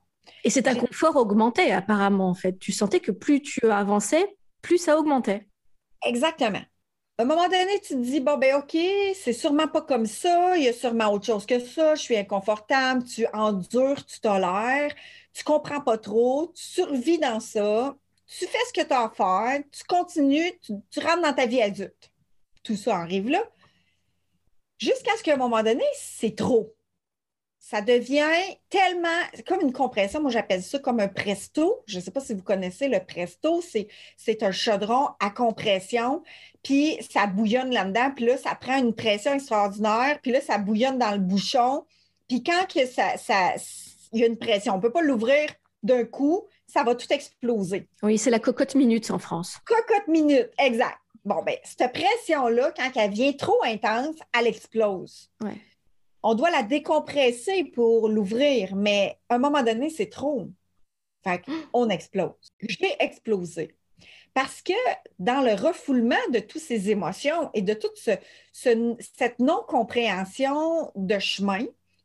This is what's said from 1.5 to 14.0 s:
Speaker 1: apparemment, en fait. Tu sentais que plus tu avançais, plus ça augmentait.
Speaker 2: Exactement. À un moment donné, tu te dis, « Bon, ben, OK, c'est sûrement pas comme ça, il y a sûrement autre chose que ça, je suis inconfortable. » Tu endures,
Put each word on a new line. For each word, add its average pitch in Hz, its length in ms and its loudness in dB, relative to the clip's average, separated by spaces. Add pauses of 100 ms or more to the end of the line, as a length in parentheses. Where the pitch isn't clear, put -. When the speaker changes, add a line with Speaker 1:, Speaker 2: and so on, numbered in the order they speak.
Speaker 1:
apparemment, 196 580 2
en 180 60 0
fait. 185 240 -4
Tu - 120 -8
sentais 208 280 0
que - 120 -6
plus 277 300 0
tu - 300 -2
avançais, 208 640 2 (240)
plus 339 160 2
ça 320 220 4
augmentait. 254 480 0 (580)
Speaker 2:
Exactement. 240 560 0 (560)
À 226 60 2
un - 20 0
moment 330 240 2
donné, 370 320 2
tu - 140 -8
te 254 40 -2
dis, « 247 220 -2
Bon, 294 160 2
ben, 269 200 4
OK, 285 200 -4 (380)
c'est 240 180 -2
sûrement 302 340 0
pas 311 140 -2
comme 254 240 0
ça, 349 500 2
il 302 100 2
y - 40 4
a 233 40 0
sûrement 226 380 0
autre 208 140 -2
chose 214 220 -2
que 247 100 2
ça, 311 380 2
je 302 80 -6
suis 240 120 0
inconfortable. » 220 920 0
Tu 226 280 -4
endures, 220 720 0